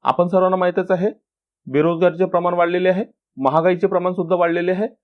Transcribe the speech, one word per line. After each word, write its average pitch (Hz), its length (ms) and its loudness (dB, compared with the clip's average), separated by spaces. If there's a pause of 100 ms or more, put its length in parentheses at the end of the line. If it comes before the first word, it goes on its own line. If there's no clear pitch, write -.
आपण 175 220 0
सर्वांना 185 300 2
माहीतच 185 340 -2
आहे, 185 180 0 (600)
बेरोजगारीचे 165 540 2
प्रमाण 175 280 -2
वाढलेले 175 360 0
आहे, 185 160 -2 (320)
महागाईचे 165 500 2
प्रमाण 185 260 0
सुद्धा 180 220 -2
वाढलेले 175 360 0
आहे 202 160 -2 (160)